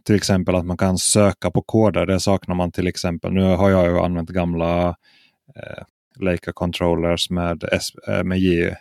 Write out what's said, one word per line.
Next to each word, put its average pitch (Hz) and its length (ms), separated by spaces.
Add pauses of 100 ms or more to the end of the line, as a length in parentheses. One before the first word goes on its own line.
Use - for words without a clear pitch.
till 104 140
exempel 92 380
att 87 120
man 87 100
kan 92 220
söka 101 520
på 98 120
koder. 95 440
Det 92 140
saknar 95 340
man 90 180
till 90 140
exempel. 90 460
Nu 95 100
har 92 280
jag 92 160
ju 87 120
använt 87 320
gamla 85 640 (600)
eh, - 280 (400)
Leica 87 280
controllers 85 800
med 87 420
S-, - 360
eh, 98 160
med 92 140
Ge-, 90 420